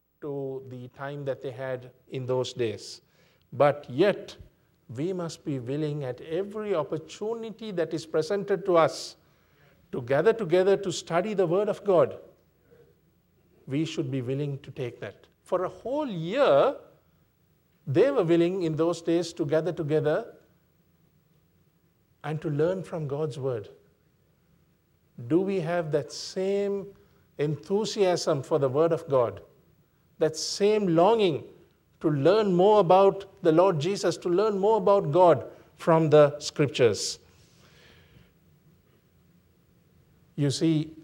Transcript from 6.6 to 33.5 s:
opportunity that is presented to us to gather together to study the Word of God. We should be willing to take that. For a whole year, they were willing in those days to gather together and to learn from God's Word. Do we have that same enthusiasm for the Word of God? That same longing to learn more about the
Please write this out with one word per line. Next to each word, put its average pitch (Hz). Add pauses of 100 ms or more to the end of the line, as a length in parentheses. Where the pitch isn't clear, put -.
opportunity 214
that 165
is 160
presented 190
to 180
us - (720)
to 147
gather 143
together 190
to 196
study 185
the 185
Word 196
of -
God. 156 (1500)
We 143
should 147
be 135
willing 135
to -
take 123
that. - (160)
For 185
a 170
whole 277
year, 185 (1120)
they 185
were 247
willing 170
in 160
those 165
days 170
to -
gather 160
together 156 (1900)
and 151
to 170
learn 156
from 156
God's 143
Word. 123 (1600)
Do 160
we 196
have 160
that 147
same 196 (520)
enthusiasm 175
for 156
the 139
Word 160
of 156
God? 117 (800)
That 156
same 202
longing 180 (560)
to 175
learn 180
more 208
about 190 (180)
the 165